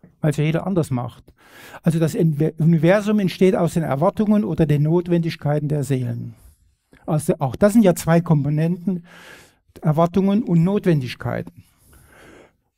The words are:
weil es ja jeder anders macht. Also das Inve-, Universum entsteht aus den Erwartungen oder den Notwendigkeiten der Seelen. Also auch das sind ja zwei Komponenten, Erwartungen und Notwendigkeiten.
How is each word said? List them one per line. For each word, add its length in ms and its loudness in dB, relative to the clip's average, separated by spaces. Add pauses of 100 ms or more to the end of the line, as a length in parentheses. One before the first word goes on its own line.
(220)
weil 100 0
es 60 -6
ja 80 0
jeder 200 -4
anders 240 -2
macht. 440 -8 (480)
Also 180 0
das 160 -2
Inve-, 440 0
Universum 600 2
entsteht 380 2
aus 160 -2
den 100 -2
Erwartungen 640 0
oder 200 0
den 180 2
Notwendigkeiten 840 -2
der 160 -2
Seelen. 520 -4 (680)
Also 340 -2
auch 180 -4
das 160 4
sind 100 6
ja 100 4
zwei 280 2
Komponenten, 840 -2 (760)
Erwartungen 600 0
und 200 2
Notwendigkeiten. 1000 -2 (1160)